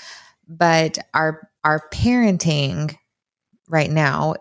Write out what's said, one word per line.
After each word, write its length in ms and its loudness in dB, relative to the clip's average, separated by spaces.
But 500 0
our, 360 -2
our 300 0
parenting 1040 0
right 240 0
now 500 0